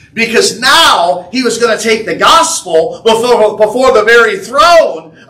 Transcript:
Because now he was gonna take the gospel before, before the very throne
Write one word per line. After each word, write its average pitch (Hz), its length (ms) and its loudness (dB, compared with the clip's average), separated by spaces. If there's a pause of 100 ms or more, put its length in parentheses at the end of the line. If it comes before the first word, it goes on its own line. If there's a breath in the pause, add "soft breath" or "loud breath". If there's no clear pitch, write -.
(120 soft breath)
Because 226 480 -2
now 262 720 0
he 254 100 -4
was 233 140 -2
gonna 226 220 -2
take 220 260 -2
the 170 100 -6
gospel 180 880 0
before, 220 540 0
before 240 380 0
the 214 100 2
very 220 340 2
throne 277 760 0 (140 loud breath)